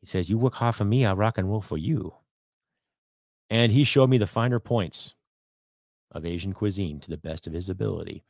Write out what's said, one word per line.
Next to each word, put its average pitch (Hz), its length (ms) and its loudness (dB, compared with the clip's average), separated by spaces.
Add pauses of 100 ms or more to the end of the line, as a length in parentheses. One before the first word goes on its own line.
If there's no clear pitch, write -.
He - 60 -20
says, 90 240 -2
You 110 80 2
work 120 160 2
hard 117 200 0
for - 100 -2
me, 117 200 4
I'll 98 120 2
rock 107 220 0
and 95 100 -2
roll 107 120 -2
for 85 180 -8
you. 110 360 -4 (1300)
And 113 240 4
he 139 120 6
showed 131 260 6
me 131 80 6
the 107 80 2
finer 120 340 0
points - 540 -4 (960)
of 80 160 -10
Asian 87 260 -6
cuisine 92 480 -2
to - 100 -20
the 78 80 -8
best 80 280 -10
of 82 60 -10
his 87 160 -6
ability 92 600 -6